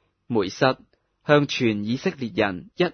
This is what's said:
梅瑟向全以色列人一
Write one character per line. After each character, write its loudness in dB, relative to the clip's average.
梅 0
瑟 0
向 4
全 0
以 -2
色 -4
列 -8
人 -2
一 2